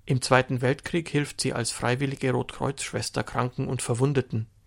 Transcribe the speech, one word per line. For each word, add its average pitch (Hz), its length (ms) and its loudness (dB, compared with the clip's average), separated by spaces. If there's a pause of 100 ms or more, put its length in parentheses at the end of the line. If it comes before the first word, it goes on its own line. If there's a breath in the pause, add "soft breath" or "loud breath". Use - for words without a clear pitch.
Im 131 140 2
Zweiten 127 400 4
Weltkrieg 147 480 0
hilft - 320 -2
sie 131 120 0
als 117 180 -2
freiwillige 139 640 0
Rotkreuzschwester 127 920 -2
Kranken 123 460 -2
und 127 120 -2
Verwundeten. 123 680 0 (180)